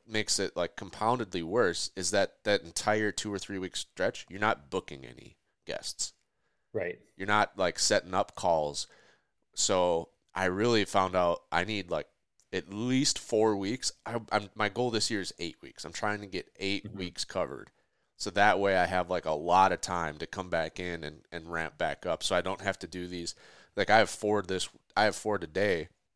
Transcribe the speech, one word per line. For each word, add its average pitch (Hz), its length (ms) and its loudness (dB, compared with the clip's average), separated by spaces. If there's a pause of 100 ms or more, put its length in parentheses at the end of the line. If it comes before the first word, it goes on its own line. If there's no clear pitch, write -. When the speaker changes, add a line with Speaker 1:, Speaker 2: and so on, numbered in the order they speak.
Speaker 1:
makes 107 320 -2
it, 95 180 -2
like, 87 180 -2
compoundedly 104 680 -2
worse 92 520 0
is 92 140 -4
that 98 340 0
that 101 200 2
entire 107 480 0
two 107 200 -6
or 101 60 -4
three 98 220 -8
week 92 160 -6
stretch, - 560 -4
you're 92 80 -12
not 104 320 0
booking 71 340 -6
any 60 320 -20 (300)
guests. - 460 -8 (600)
Speaker 2:
Right. 87 260 -6 (160)
Speaker 1:
You're 98 120 -8
not, 104 280 4
like, 90 220 0
setting 92 380 2
up 98 180 0
calls. 78 540 0 (640)
So 87 560 2 (240)
I 95 120 0
really 104 400 2
found 92 300 2
out 87 360 2
I 87 140 2
need, 98 260 -6
like, 78 160 -2 (440)
at 90 220 -6
least 127 460 2
four 110 360 2
weeks. 98 360 -4 (160)
I, 120 120 -4 (120)
I'm, 104 240 -2
my 107 140 0
goal 120 200 -2
this 110 220 0
year 104 100 -2
is - 160 -8
eight 85 240 -10
weeks. - 240 -16
I'm 85 80 -12
trying 104 280 -2
to 104 60 -12
get 92 280 -8
eight 98 300 -4
Speaker 2:
Mm-hmm. 92 120 -12
Speaker 1:
weeks 90 280 -6
covered. 67 440 -6 (480)
So 101 140 -6
that 101 260 6
way 98 200 4
I 90 100 6
have, 90 200 0
like, 87 180 -2
a 78 80 0
lot 87 380 6
of 90 100 -2
time 82 360 -4
to 80 80 -8
come 90 240 -8
back 82 300 -2
in 87 240 -6
and, 76 180 -12 (100)
and 85 200 -12
ramp 82 260 -6
back 80 300 -4
up. 82 160 -4
So 98 120 0
I 87 60 4
don't 92 200 -6
have 95 180 -4
to 92 80 -8
do 90 200 -10
these, 87 280 -8 (400)
like, 101 160 2
I 110 80 8
have 104 100 4
four 104 320 0
this, 92 260 -4 (300)
I 104 60 6
have 107 120 4
four 104 220 -4
today, 87 520 0 (260)